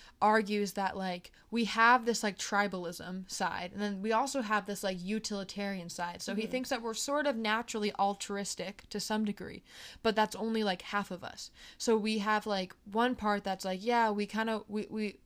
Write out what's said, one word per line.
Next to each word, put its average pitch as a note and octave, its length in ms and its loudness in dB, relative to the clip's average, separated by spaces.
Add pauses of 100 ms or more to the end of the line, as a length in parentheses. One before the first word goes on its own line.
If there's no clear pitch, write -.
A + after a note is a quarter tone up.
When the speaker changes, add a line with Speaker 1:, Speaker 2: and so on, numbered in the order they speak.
(220)
Speaker 1:
argues G#3 520 4
that, G3 220 -2
like, F#3 380 -6 (180)
we A#3 140 2
have A#3 400 6
this, A#3 180 0
like, G3+ 140 0
tribalism F#3 920 -2
side, F3+ 440 -4
and G3 80 -6
then G3+ 200 -2
we A3 120 2
also C4+ 280 4
have G#3 240 2
this, G3+ 200 -4
like, F#3+ 180 0
utilitarian G3 880 -4
side. F3 320 -6
So G3 120 -4
he G#3+ 100 0
Speaker 2:
Mm-hmm. A3 80 -4
Speaker 1:
thinks B3+ 180 -2
that A#3+ 120 0
we're A3+ 120 -4
sort C#4+ 340 0
of C4 80 2
naturally A3 640 0
altruistic G3 920 -4
to G#3 120 -4
some G#3+ 240 0
degree, - 380 -6 (380)
but A3 140 4
that's G#3+ 220 4
only, A3 260 0
like, F#3 200 0
half G3+ 280 -2
of F3 140 -8
us. - 260 -12 (260)
So A3+ 200 4
we A3 220 0
have, G#3+ 280 2
like, F#3+ 260 -2 (160)
one A#3+ 260 2
part G#3 280 0
that's F#3+ 220 -4
like, F#3 180 -4
yeah, A#3 280 4
we G#3 140 0
kinda, A3 440 -2
we, G#3 200 -4
we, G#3+ 360 -4